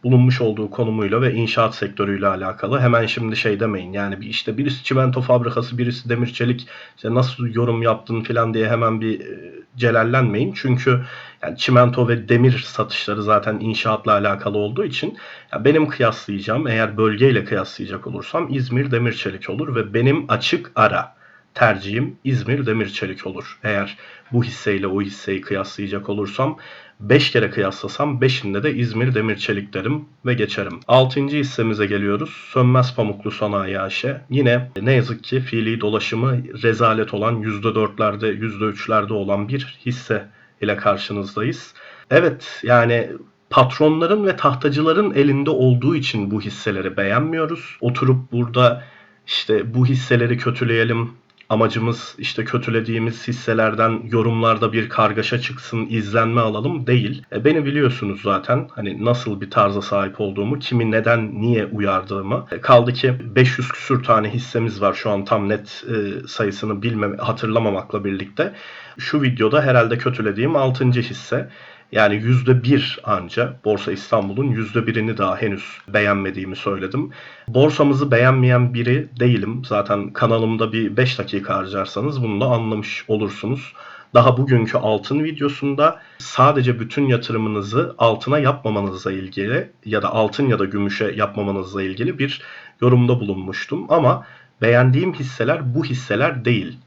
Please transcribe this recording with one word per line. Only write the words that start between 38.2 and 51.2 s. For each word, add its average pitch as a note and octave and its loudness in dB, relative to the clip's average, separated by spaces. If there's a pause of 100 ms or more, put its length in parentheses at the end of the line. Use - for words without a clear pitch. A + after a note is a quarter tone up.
yüzde G#2+ -4
üçlerde G#2+ -2
olan G2+ -2
bir C3 -6
hisse A#2 -4 (320)
ile G2+ 0
karşınızdayız. G#2 -4 (380)
Evet, - 2
yani A#2 4 (400)
patronların D#3+ 2
ve F#3 2
tahtacıların D3 2
elinde C#3 4
olduğu B2+ 4
için G#2 -2
bu G#2 0
hisseleri F#2+ -4
beğenmiyoruz. D#3 -2
Oturup B2+ 0
burada A#2+ 2 (440)
işte A2 -2
bu B2+ 4
hisseleri A#2+ 2
kötüleyelim, A#2 0 (380)